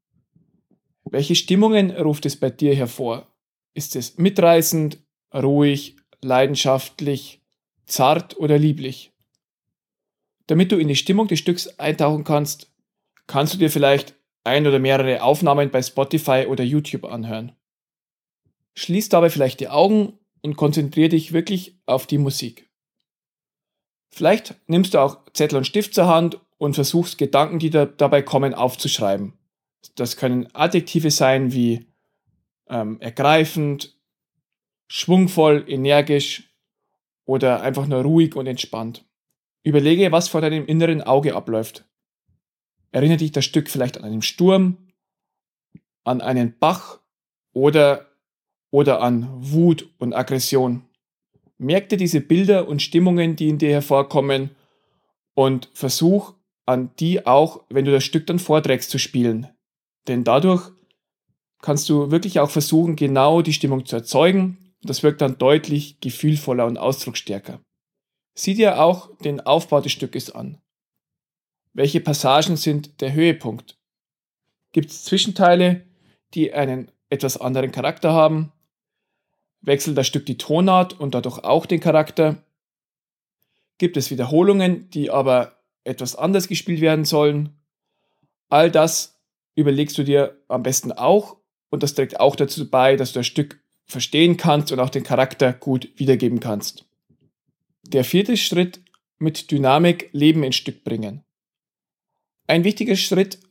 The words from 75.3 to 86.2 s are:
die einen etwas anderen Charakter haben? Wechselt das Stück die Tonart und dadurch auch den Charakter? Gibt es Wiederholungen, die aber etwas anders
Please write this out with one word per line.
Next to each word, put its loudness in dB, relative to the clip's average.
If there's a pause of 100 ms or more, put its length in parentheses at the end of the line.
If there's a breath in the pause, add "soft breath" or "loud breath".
die -2
einen -6 (180)
etwas -4
anderen -4
Charakter -2
haben? 2 (1120)
Wechselt 0
das 0
Stück -4
die -6
Tonart 2
und -4
dadurch -6
auch 2
den -2
Charakter? 0 (1400)
Gibt -2
es -4
Wiederholungen, 2
die -4
aber 0 (260)
etwas -10
anders -2